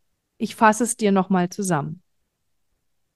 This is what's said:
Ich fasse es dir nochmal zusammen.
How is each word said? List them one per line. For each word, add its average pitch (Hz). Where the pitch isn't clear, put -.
Ich -
fasse 220
es -
dir 208
nochmal 185
zusammen. 170